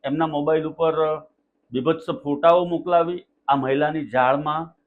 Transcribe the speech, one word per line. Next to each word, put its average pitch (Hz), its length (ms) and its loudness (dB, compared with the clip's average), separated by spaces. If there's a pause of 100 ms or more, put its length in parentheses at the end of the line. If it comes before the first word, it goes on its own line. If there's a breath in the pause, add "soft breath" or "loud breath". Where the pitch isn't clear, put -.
એમના 151 220 0
મોબાઈલ 156 400 0
ઉપર 156 540 -2 (520)
બીભત્સ 160 380 -2
ફોટાઓ 156 540 2
મોકલાવી 170 600 0 (240)
આ 139 80 4
મહિલાની 143 500 -2
જાળમાં 147 680 -2 (120)